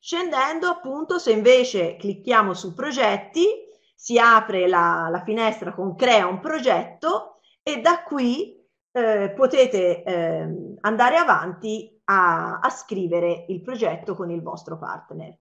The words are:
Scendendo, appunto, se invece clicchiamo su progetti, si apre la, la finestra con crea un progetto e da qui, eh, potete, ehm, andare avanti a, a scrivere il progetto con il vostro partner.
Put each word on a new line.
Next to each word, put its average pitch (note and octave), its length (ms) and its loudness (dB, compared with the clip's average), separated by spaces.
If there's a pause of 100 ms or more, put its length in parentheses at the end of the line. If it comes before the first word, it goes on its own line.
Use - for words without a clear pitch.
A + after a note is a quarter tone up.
Scendendo, E4 640 -4
appunto, D#4+ 500 -4
se A#3+ 140 0
invece A3 640 4
clicchiamo G3+ 580 0
su - 200 -12
progetti, C4 680 -2 (480)
si - 280 -4
apre G#3+ 480 4
la, E3+ 420 2
la F3 140 -4
finestra G#3+ 500 -2
con F#3 220 -6
crea A3+ 320 4
un F#3+ 100 -4
progetto C#4+ 1000 -2 (200)
e D4 200 -6
da E4+ 240 2
qui, C#4 520 -4 (360)
eh, G#3+ 420 0
potete, A3+ 720 2
ehm, E3 760 -4
andare A#3+ 340 2
avanti G#3+ 880 -2
a, E3+ 560 2
a - 100 0
scrivere E3+ 760 -4
il F3+ 140 -8
progetto G#3+ 520 -6
con F3 160 -8
il E3+ 120 -8
vostro D#3 360 -14
partner. - 640 -14